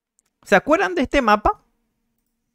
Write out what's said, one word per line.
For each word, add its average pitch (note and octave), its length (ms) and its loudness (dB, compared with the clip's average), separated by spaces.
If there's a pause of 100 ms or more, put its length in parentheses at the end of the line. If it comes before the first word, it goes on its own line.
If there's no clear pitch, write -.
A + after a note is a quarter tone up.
(440)
¿Se G3 120 0
acuerdan F4+ 380 0
de E4 80 -4
este C4+ 220 -2
mapa? A#3 400 0 (920)